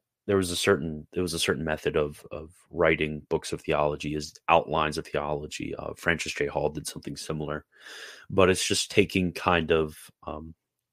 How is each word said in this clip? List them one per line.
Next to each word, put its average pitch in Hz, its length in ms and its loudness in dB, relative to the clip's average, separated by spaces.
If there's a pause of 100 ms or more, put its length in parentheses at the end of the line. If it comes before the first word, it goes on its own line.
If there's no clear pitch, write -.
(260)
there 101 120 2
was 92 140 0
a 87 40 -4
certain, 78 580 0
there 90 100 0
was 82 100 -2
a 82 60 -2
certain 76 240 0
method 78 320 -2
of, 76 360 -2
of 78 200 -12 (180)
writing 78 600 2
books - 240 -2
of 76 80 -8
theology 76 520 0
is 76 200 -6 (160)
outlines 78 480 4
of 76 100 -6
theology. 76 680 -6
Uh, - 200 -8
Francis 78 380 -2
J. 71 140 -2
Hall 73 220 0
did - 160 -10
something - 300 -10
similar, 76 500 -6 (640)
but 95 200 6
it's 92 160 2
just - 260 0
taking 90 400 4
kind 85 400 2
of, 78 240 2 (300)
um, 78 280 -10 (400)